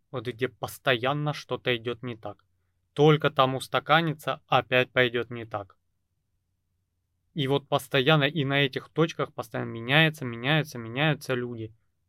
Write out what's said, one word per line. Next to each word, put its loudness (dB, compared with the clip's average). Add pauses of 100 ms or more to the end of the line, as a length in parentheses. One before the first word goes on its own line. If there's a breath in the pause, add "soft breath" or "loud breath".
(120)
вот -8
где -4
постоянно -2
что-то -4
идет -8
не -8
так. -16 (500)
Только 4
там 2
устаканится, -2
опять 2
пойдет 0
не -10
так. -10 (1600)
И -2
вот -2
постоянно, 2
и 0
на 2
этих -6
точках -2
постоянно -8
меняется, 2
меняются, -2
меняются -2
люди. -8 (380)